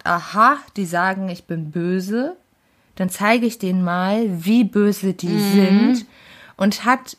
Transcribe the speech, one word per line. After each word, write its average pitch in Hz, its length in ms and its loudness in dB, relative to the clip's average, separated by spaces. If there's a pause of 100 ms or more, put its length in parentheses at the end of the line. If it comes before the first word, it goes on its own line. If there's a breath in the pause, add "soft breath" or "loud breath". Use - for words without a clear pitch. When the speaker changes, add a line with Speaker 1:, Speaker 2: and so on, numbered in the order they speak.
Speaker 1:
"Aha, 202 520 2 (200)
die 196 80 -4
sagen, 190 420 -2
ich 175 160 -10
bin 160 280 -8
böse, 190 680 -4 (580)
dann 185 140 -2
zeige 226 360 0
ich 226 140 -4
denen 185 240 0
mal, 185 400 0 (220)
wie 226 180 4
böse 202 500 0
die 175 140 -8
Speaker 2:
Mhm. 208 120 0
Speaker 1:
sind." 202 680 4 (520 loud breath)
Und 196 280 -2
hat 254 340 -2